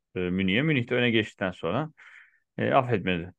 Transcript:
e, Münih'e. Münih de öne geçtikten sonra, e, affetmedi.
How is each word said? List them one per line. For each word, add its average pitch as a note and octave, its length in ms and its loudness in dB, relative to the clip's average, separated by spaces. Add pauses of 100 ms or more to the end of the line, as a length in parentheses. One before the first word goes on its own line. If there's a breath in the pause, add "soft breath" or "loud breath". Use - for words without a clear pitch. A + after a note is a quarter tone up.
(160)
e, F#2 40 -4
Münih'e. F#2 420 0
Münih C#3+ 280 0
de B2 60 0
öne B2 160 2
geçtikten G#2+ 400 0
sonra, A#2 380 -4 (680 loud breath)
e, A#2 140 0
affetmedi. F#2 680 0